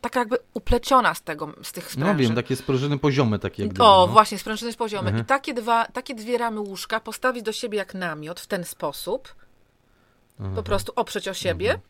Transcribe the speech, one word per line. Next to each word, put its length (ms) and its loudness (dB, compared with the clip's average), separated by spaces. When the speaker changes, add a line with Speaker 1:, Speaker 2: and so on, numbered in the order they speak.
Speaker 1:
taka 180 -2
jakby 180 0
upleciona 600 4
z 60 -14
tego, 320 -8
z 80 -12
tych 120 -10
Speaker 2:
No 60 -14
Speaker 1:
sprężyn. 280 0
Speaker 2:
wiem, 180 4
takie 200 -2
sprężyny 420 0
poziome 420 2
takie 240 -4
jak 60 0
Speaker 1:
O, 40 -8
Speaker 2:
gdyby, 100 2
no. 240 10
Speaker 1:
właśnie, 320 4
sprężyny 340 -6
poziome. 340 -4
Speaker 2:
Mhm. 160 0
Speaker 1:
I 40 -6
takie 260 0
dwa, 320 0
takie 300 -10
dwie 220 -4
ramy 220 -4
łóżka 400 -6
postawić 440 -4
do 80 -4
siebie 260 -6
jak 160 -6
namiot 460 -8
w 80 -18
ten 160 -4
sposób, 720 -6
Speaker 2:
Aha. 160 -8
Speaker 1:
po 80 -4
prostu 320 -2
oprzeć 320 -4
o 60 -6
siebie. 380 -2
Speaker 2:
Mhm. 180 -4